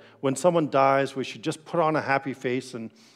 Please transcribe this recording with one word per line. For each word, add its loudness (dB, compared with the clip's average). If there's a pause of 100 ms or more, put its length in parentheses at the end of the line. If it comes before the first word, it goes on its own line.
(200)
when 0
someone 2
dies, 4
we -4
should -12
just -8
put -2
on 2
a 0
happy -2
face -6
and -10 (260)